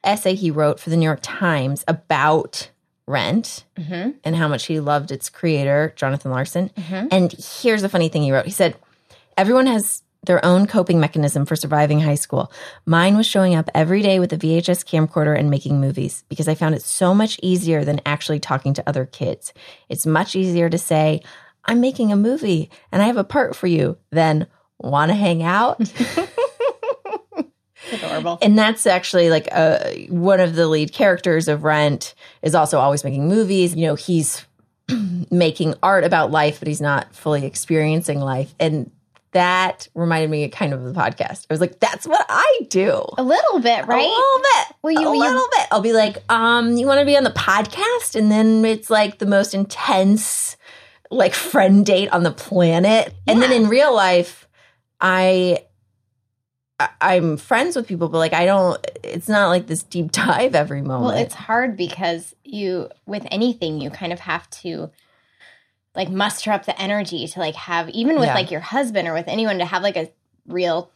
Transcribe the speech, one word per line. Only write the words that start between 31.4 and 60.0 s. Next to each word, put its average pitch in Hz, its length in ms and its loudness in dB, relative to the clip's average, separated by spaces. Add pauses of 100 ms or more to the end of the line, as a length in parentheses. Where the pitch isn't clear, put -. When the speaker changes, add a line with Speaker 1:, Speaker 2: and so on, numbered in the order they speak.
Speaker 1:
of 151 160 -2
Rent 151 500 0 (280)
is 156 120 0
also 156 240 4
always 139 240 2
making 139 240 -2
movies. 190 480 2
You 160 120 0
know, 147 100 0
he's - 480 -2 (420)
<clears throat> 185 440 -4
making 160 520 0
art 185 220 4
about 165 260 2
life, 151 300 0
but 151 80 -6
he's 151 120 -6
not 143 360 -2
fully 147 280 -4
experiencing 156 760 -2
life. 135 400 -4
And 151 320 -2 (400)
that 180 600 0
reminded 160 360 0
me 151 200 -2
kind 151 220 -4
of 127 120 -8
the 127 80 -10
podcast. - 580 -4
I - 40 0
was 156 60 -2
like, 175 200 -2
"That's - 260 -2
what - 220 2
I 508 400 2
do." 190 360 0 (140)
Speaker 2:
A 262 60 -2
little 403 360 2
bit, 233 260 0
right? - 180 2
Speaker 1:
A 330 40 0
little 523 300 2
bit. 539 440 2
Speaker 2:
Well, 311 100 0
you, 311 160 2
Speaker 1:
A 294 60 0
Speaker 2:
you - 60 0
Speaker 1:
little 508 300 2
bit. 494 220 2
I'll 208 80 2
be 226 120 0
like, 214 260 2 (100)
"Um, 233 480 2
you 247 100 0
wanna 277 180 4
be 285 120 4
on 269 80 4
the 226 60 2
podcast?" 370 840 -2
And 214 160 2
then 220 340 4
it's, 220 260 -2
like, 214 280 2
the 196 80 -4
most 202 280 2
intense, 196 1000 0 (540)
like, 202 240 2
friend 196 500 4
date 196 280 2
on 175 120 2
the 156 80 2
planet. 180 840 2 (120)
And 226 160 4
then 262 80 2
Speaker 2:
Yeah. 254 60 4
Speaker 1:
in 220 120 4
real 262 260 4
life, 180 520 2 (540)
I, 185 640 2 (1160)
I, 135 80 0 (120)
I'm 175 360 0
friends 285 400 -2
with 233 100 -4
people, 170 220 -4
but, 160 100 -2
like, 160 140 0
I 175 140 2
don't, 190 380 0 (200)
it's - 240 -10
not, 202 200 2
like, 175 200 0
this 160 160 -6
deep 165 260 -6